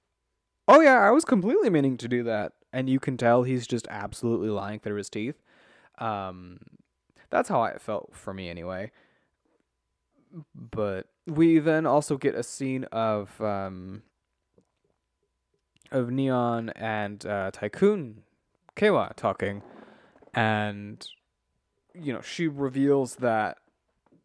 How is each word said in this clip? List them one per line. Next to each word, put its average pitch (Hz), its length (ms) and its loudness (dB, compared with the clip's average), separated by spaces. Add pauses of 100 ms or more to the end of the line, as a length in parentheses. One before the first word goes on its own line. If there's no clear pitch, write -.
(680)
"Oh 294 140 10
yeah, 269 180 8
I 208 120 6
was 294 120 6
completely 247 460 2
meaning 139 280 2
to 117 120 -6
do 120 140 0
that." 107 300 -2 (200)
And 131 160 -2
you 131 100 4
can 135 160 -4
tell 120 280 6
he's 123 240 -2
just 117 220 -2
absolutely 104 600 -4
lying 104 320 -4
through 104 160 -6
his 98 120 -8
teeth. 113 320 -6 (560)
Um, 95 600 -8 (720)
that's - 200 0
how 135 160 2
it - 160 -8
felt - 340 -8
for - 180 -12
me 92 160 -10
anyway. 90 420 -10 (1600)
But 107 520 -8 (200)
we 165 320 4
then 160 260 2
also 143 320 2
get 139 160 0
a 117 100 -4
scene 131 420 -6
of, 110 560 -4
um, 98 600 -6 (1900)
of 127 180 -2
Neon 123 600 0
and, 104 560 -6
uh, 98 260 -4
Tycoon 135 720 -2 (520)
Keiwa 180 400 2
talking. 101 460 -2 (720)
And, 107 720 -2 (880)
you 151 200 -6
know, - 80 -8
she - 260 -4
reveals 139 720 0
that 110 400 0 (680)